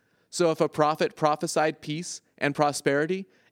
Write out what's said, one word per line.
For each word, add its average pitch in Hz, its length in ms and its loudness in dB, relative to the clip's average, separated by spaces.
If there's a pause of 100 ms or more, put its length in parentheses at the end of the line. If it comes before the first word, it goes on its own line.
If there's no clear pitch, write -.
(300)
So 170 220 2
if 156 80 -6
a 156 80 4
prophet 156 480 0
prophesied 156 640 0
peace 151 400 -8 (180)
and 143 160 0
prosperity, 151 720 0 (240)